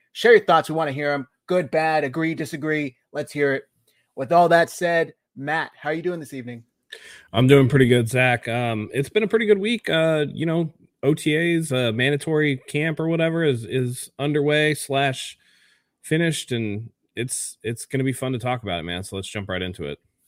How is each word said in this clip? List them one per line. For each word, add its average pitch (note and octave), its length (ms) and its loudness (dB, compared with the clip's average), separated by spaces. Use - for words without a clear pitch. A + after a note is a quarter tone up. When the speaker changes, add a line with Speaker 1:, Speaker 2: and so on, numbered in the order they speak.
Speaker 1:
Share A#3+ 200 4
your A3 120 8
thoughts. E3 240 4
We D#3 60 -4
wanna D#3 180 -2
hear D3 180 -4
'em. C#3 160 -4
Good, F3+ 240 0
bad, D#3 340 0
agree, D#3+ 300 -2
disagree. D3+ 640 -4
Let's D3 200 -8
hear C#3+ 220 0
it. C3+ 100 -6
With C3+ 160 -4
all F3 180 6
that E3+ 180 6
said, E3 460 -2
Matt, D3 440 -6
how D3 120 -8
are - 40 -2
you E3 80 -6
doing F3 180 -6
this D3 140 -16
evening? A#2+ 300 -14
Speaker 2:
I'm B2 140 6
doing C3+ 220 8
pretty C3 200 6
good, A#2+ 200 4
Zach. B2+ 400 0
Um, A#2 440 -4
it's - 160 -2
been G#3+ 140 0
a G#3+ 60 -2
pretty A3+ 180 0
good G3+ 120 4
week. G#3+ 300 -2
Uh, D#3+ 420 2
you - 140 -6
know, E3 300 0
O D3 120 2
T D3+ 200 -2
As, E3 380 0
uh, B2+ 200 0
mandatory C#3+ 680 0
camp D3+ 320 -2
or D#3+ 80 -2
whatever E3 360 0
is, B2 200 0
is B2 540 -4
underway D3+ 560 2
slash C3+ 640 -4
finished, D#3+ 500 -2
and A2 380 -6
it's, - 460 -8
it's A#2 240 -8
gonna C3 180 -4
be C3+ 80 -2
fun C3 200 -6
to B2+ 60 -4
talk B2 240 -6
about F#2 160 -4
it, D#2+ 60 -8
man. F2 180 -8
So G2 140 -12
let's F#2 120 -10
jump G2 200 -10
right F#2 140 -4
into F2+ 220 -8
it. C#2+ 140 -10